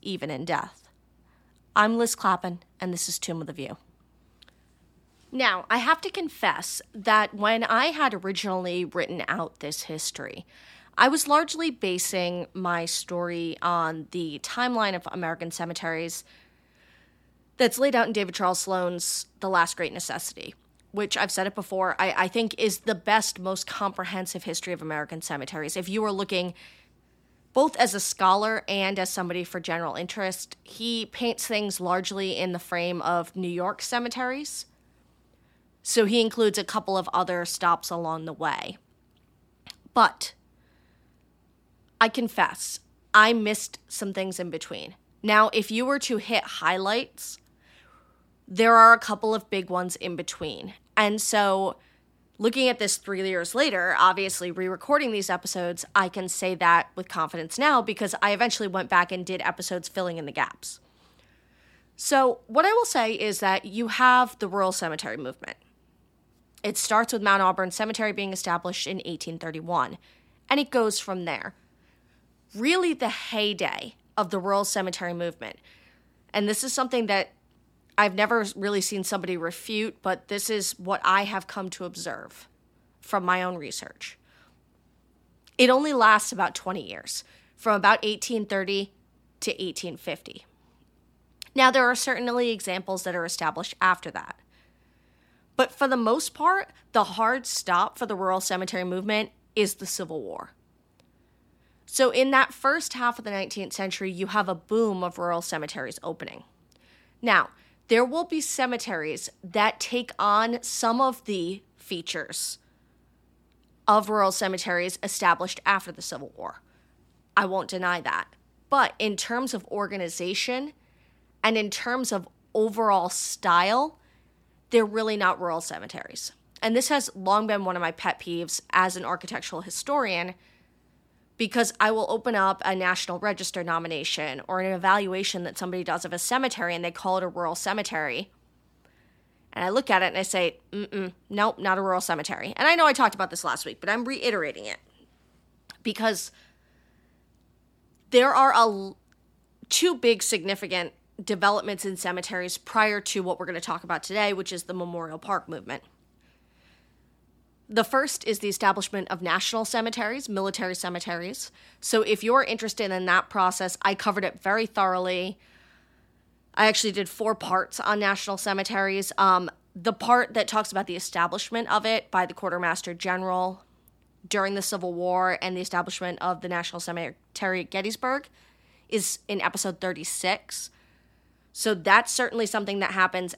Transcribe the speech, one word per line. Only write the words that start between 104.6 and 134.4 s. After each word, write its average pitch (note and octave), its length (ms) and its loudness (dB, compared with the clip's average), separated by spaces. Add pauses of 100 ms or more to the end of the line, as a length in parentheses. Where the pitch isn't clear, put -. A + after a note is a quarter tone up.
of F3 140 -6
rural F3 240 -2
cemeteries D3 640 -8
opening. - 420 -10 (760)
Now, G3+ 260 6 (400)
there A#3+ 160 6
will D4+ 200 -2
be D#4+ 180 -4
cemeteries G#3 880 -4 (120)
that G#3 380 0
take B3 380 -4
on A3 420 4
some A#3 400 0
of C4 240 0
the F#3+ 380 -4 (160)
features - 800 -8 (1300)
of G#3 220 6
rural G3+ 220 4
cemeteries F3+ 680 -2
established F#3 640 0
after F#3+ 260 2
the D#3+ 120 -16
Civil C#3 340 -12
War. - 240 -12 (720)
I G3+ 120 4
won't F#3 240 -2
deny F3+ 320 -2
that. - 240 -4 (420)
But C4+ 300 4
in G#3 180 0
terms B3 380 -4
of F#3+ 140 -6
organization G3+ 1080 -4 (680)
and A3 140 4
in G#3 140 0
terms B3 420 -2
of F#3 160 -4 (260)
overall G#3+ 540 4
style, G3+ 920 2 (720)
they're A3+ 140 6
really A3 320 -2
not F#3+ 240 2
rural E3+ 200 -2
cemeteries. - 720 -12 (280)
And A3 140 0
this B3 140 4
has C#4+ 260 2
long G3 320 2
been G3+ 180 0
one F3+ 120 -2
of F3+ 40 -4
my E3 120 -2
pet - 260 -4
peeves E3+ 420 -6 (120)
as F#3 240 4
an F3+ 80 -8
architectural D3 580 -6
historian, F#3 720 -2 (1040)
because A3+ 420 0
I G#3+ 140 4
will A3 160 0
open A3+ 260 -2
up G3 300 2
a F#3+ 100 0
National F3+ 460 -2
Register F#3+ 420 -4
nomination D#3+ 880 -4